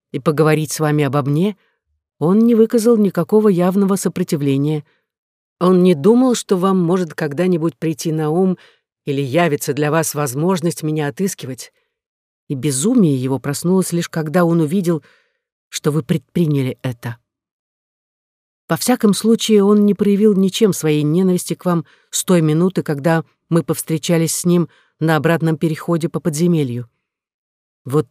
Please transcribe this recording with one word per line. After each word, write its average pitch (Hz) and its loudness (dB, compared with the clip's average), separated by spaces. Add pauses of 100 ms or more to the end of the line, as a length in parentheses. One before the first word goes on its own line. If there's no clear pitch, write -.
(140)
и 139 -6
поговорить 156 0
с - -6
вами 151 0
обо 139 0
мне, 156 -2 (600)
он 180 2
не 233 4
выказал 226 4
никакого 208 2
явного 190 2
сопротивления. 147 -2 (760)
Он 180 4
не 180 6
думал, 240 4
что - -2
вам 190 0
может 170 -2
когда-нибудь 165 -2
прийти 160 -6
на 156 -2
ум 180 0 (480)
или 139 -4
явится 143 -2
для 147 -2
вас 156 -2
возможность 151 -2
меня 156 -4
отыскивать. 143 -8 (720)
И 151 -6
безумие 147 2
его 131 -2
проснулось 175 -2
лишь 170 -4
когда 160 -2
он 170 2
увидел, 165 -2 (640)
что - -4
вы 156 -2
предприняли 147 -2
это. 123 -8 (1500)
Во 165 -2
всяком 220 2
случае, 214 2
он 208 4
не 208 2
проявил 202 2
ничем 190 2
своей 151 0
ненависти 180 0
к - -10
вам 170 0 (240)
с - -6
той 180 2
минуты, 160 0
когда 156 -2 (240)
мы 165 2
повстречались 160 -2
с - -6
ним 175 2 (300)
на 160 0
обратном 160 0
переходе 165 -4
по 160 -8
подземелью. 147 -2 (920)
Вот 147 -2